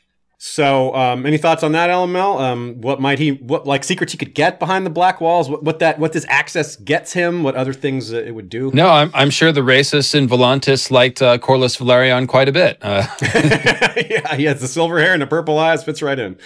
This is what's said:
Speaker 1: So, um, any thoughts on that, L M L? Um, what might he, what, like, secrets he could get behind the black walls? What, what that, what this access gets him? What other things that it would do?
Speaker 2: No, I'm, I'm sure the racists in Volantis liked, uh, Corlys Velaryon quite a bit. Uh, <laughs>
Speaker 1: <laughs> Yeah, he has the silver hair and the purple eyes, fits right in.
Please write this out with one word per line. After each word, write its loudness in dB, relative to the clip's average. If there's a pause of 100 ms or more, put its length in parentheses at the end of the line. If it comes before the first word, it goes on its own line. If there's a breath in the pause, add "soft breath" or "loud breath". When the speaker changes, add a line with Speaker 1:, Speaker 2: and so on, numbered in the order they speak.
(400)
Speaker 1:
So, 0
um, 0
any 2
thoughts 0
on 0
that, 2
L 0
M -2
L? 0
Um, -4
what -4
might 0
he, 0
what, -6
like, -2
secrets -4
he -12
could -10
get 0
behind -2
the -6
black 0
walls? 0
What, -6
what -2
that, 2
what -2
this -6
access -2
gets -4
him? -2
What -2
other -2
things -6
that -6
it -12
would -14
do? -6
Speaker 2:
No, 4
I'm, 4
I'm 2
sure 2
the 0
racists 2
in 2
Volantis 2
liked, 2
uh, 4
Corlys 2
Velaryon 2
quite 4
a 2
bit. 2
Uh, -2
<laughs> -16
Speaker 1:
<laughs> 0
Yeah, -2
he -2
has 0
the -4
silver 0
hair 4
and 2
the -4
purple 0
eyes, 2
fits -6
right -2
in. -6